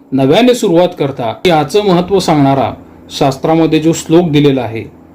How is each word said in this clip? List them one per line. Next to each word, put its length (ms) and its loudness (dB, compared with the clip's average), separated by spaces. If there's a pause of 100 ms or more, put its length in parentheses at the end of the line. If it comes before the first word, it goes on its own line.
(120)
नव्याने 420 2
सुरुवात 360 0 (100)
करता, 340 -6 (120)
याचं 400 0
महत्त्व 340 0
सांगणारा 540 0 (360)
शास्त्रामध्ये 720 0
जो 140 0
श्लोक 360 0
दिलेला 320 2
आहे, 220 -8 (320)